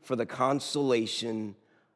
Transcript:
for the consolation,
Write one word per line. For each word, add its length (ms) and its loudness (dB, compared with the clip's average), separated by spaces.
for 120 -2
the 100 0
consolation, 1300 0